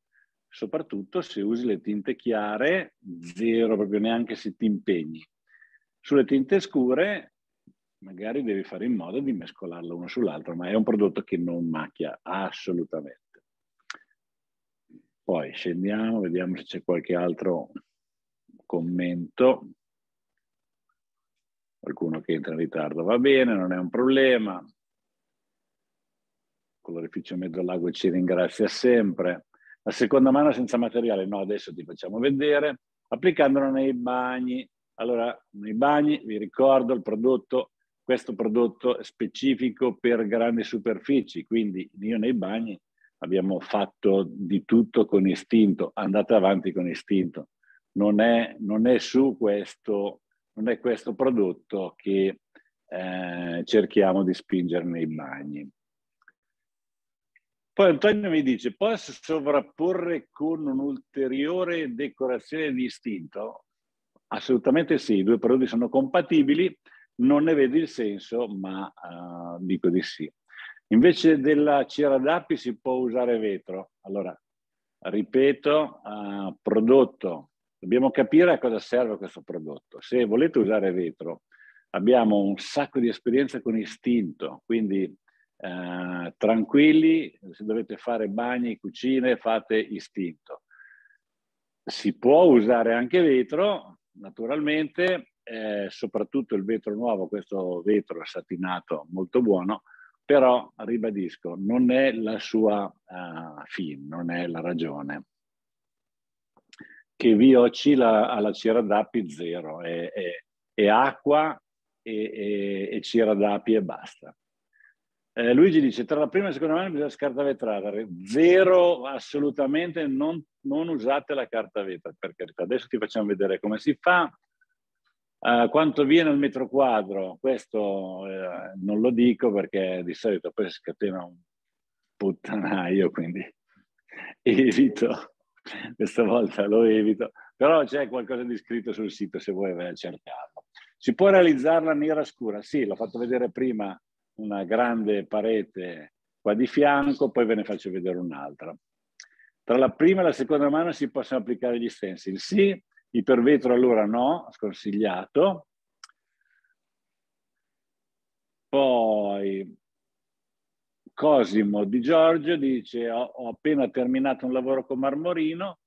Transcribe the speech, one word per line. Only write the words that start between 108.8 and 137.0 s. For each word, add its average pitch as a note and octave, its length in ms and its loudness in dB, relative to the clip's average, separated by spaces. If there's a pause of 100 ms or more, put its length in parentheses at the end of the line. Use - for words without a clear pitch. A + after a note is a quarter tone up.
d'api G#2 480 -2
zero, D#2+ 500 -10
è, E2+ 320 -8
è, F2 320 -8 (300)
è G#2 140 4
acqua C#3 680 2 (440)
e, A2+ 100 -12
e, G2+ 800 -4
e A2+ 100 -6
cera A2 320 2
d'api G#2 420 2
e G#2+ 60 4
basta. - 540 -14 (960)
Eh, A#2+ 220 2
Luigi D#3+ 260 8
dice, A#2+ 240 0
"Tra D3 160 -2
la D3 80 2
prima G3 180 -2
e - 40 -4
la D3 60 -6
seconda D#3 180 -2
mano F#3 160 -2
bisogna D3 200 -4
scarta C#3 320 -6
vetrata." A2 480 -4 (360)
Zero, F3 800 4
assolutamente, D3 1000 -4
non, C#3 360 -4 (220)
non D3+ 240 -4
usate C#3 440 -2
la C3 140 -4
carta G#2+ 360 -6
vetra, F#2 360 -10
per F2+ 160 -10
carità. F2+ 280 -10
Adesso A#2 240 -4
ti B2 100 -4
facciamo G#2+ 300 -4
vedere F#2+ 340 -2
come G#2+ 160 -4
si C#3+ 200 -2
fa. F3+ 320 2 (1120)
Eh, A#2+ 300 2
quanto D3 340 2
viene D#3 280 6
al C#3+ 80 2
metro C3 280 -2
quadro? G2+ 720 0
Questo, G2 880 -4
eh, F#2 540 -10
non G#2 180 0
lo B2 120 4
dico A#2+ 420 4
perché F#2 500 -2
di F2 120 -8
solito F#2 340 -2
poi G2+ 180 -4
si E2+ 120 -12
scatena F#2 440 -6
un F2 140 -20 (800)
puttanaio, G2 960 -2
quindi F2 360 -6 (600)
<laughs> - 340 -18
evito. A#2 920 2 (640)
Questa A2+ 280 0
volta G#2 420 2
lo A2 200 6
evito. G#2+ 480 2 (220)